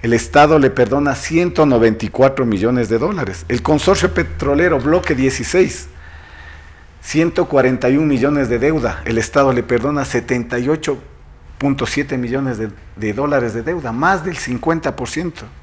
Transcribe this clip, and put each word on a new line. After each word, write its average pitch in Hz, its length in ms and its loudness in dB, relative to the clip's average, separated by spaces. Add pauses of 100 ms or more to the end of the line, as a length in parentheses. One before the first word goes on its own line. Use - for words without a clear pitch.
el 117 100 0
Estado 147 460 4
le 131 100 4
perdona 131 460 2
ciento 165 500 0
noventa 113 400 4
y 104 60 -4
cuatro 135 340 2
millones 113 460 0
de 113 80 2
dólares. 139 500 -4
El 123 140 -2
consorcio 156 500 2
petrolero 151 680 0
Bloque 151 360 2
dieciséis, 135 760 0 (1120)
ciento 170 480 0
cuarenta 131 400 2
y 135 80 4
un 156 100 2
millones 139 440 0
de 120 80 0
deuda, 131 480 -2
el 113 100 -2
Estado 135 360 2
le 120 100 0
perdona 135 420 0
setenta 120 540 -2
y 123 100 -2
ocho 151 300 -2 (580)
punto 139 300 -2
siete 139 320 -4
millones 123 400 -4
de, 110 120 -6 (260)
de 104 180 -4
dólares 131 400 -2
de 113 80 -6
deuda, 143 300 -6
más 165 340 0
del 170 100 -6
cincuenta 151 580 -4
por 123 140 -6
ciento. 165 380 -8 (160)